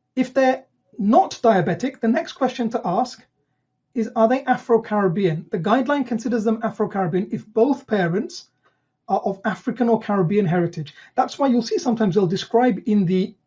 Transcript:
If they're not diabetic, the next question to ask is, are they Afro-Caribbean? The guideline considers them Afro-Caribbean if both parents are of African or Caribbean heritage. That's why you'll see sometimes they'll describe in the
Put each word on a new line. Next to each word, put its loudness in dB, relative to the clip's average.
If -4
they're 2
not 2
diabetic, 0
the 0
next -2
question -2
to -4
ask -4
is, -2
are 4
they 0
Afro-Caribbean? 0
The -4
guideline 0
considers -2
them 0
Afro-Caribbean -2
if -8
both 0
parents -2
are 0
of -4
African -2
or 4
Caribbean 0
heritage. -2
That's -2
why 2
you'll 2
see -2
sometimes 0
they'll 4
describe 0
in 2
the 0